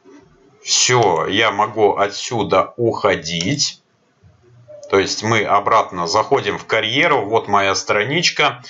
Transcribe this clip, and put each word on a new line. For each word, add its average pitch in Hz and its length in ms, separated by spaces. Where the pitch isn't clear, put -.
Всё, 98 640
я 104 240
могу 104 440
отсюда 98 800
уходить. 95 1040
То 98 100
есть 95 240
мы 110 200
обратно 98 640
заходим 104 500
в - 80
карьеру. 120 600
Вот 110 220
моя 98 280
страничка. 131 960